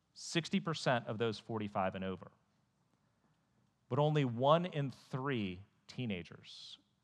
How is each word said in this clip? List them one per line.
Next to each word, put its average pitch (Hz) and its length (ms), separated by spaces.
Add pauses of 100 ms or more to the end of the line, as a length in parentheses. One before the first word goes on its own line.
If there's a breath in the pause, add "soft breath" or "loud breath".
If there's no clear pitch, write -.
(140)
Sixty - 440
percent 151 480
of 113 100
those 113 220
forty-five 101 560
and 95 100
over. 95 280 (1600)
But 127 120
only 151 240
one 135 420
in 143 240 (200)
three 117 500 (260)
teenagers - 920 (260)